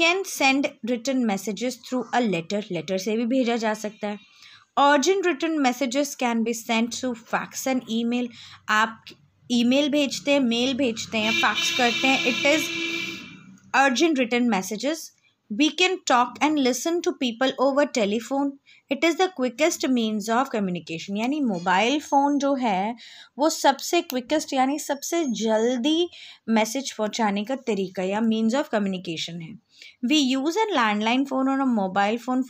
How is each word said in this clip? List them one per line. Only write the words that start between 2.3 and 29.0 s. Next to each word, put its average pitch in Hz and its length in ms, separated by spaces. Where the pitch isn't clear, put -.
letter, 180 320
लेटर 170 260
से 214 180
भी 233 100
भेजा 240 300
जा 220 180
सकता 214 340
है। 208 100
Urgent 294 480
written 320 400
messages 262 560
can 233 260
be 240 120
sent 233 340
through 254 200
fax - 340
and 262 120
email। 233 360
आप 220 360
ईमेल 254 380
भेजते 285 440
हैं, 285 80
मेल 247 340
भेजते 226 440
हैं, 220 140
फैक्स 220 440
करते 247 320
हैं, 269 160
it 240 220
is 311 220
urgent 269 440
written 240 340
messages। 214 420
We 277 180
can 370 240
talk 247 320
and 302 160
listen 262 380
to 339 160
people 254 380
over 277 240
telephone। 240 520
It 277 120
is 330 120
the 370 120
quickest 302 440
means 220 460
of 254 240
communication। 180 600
यानी 262 240
मोबाइल 202 600
फ़ोन 285 380
जो 277 160
है 226 420
वो 294 120
सबसे 311 520
क्विकेस्ट 302 500
यानी 269 260
सबसे 294 460
जल्दी 240 840
मैसेज 226 440
पहुंचाने 208 520
का 262 120
तरीका 196 460
या 196 180
means 226 340
of 294 200
communication 180 680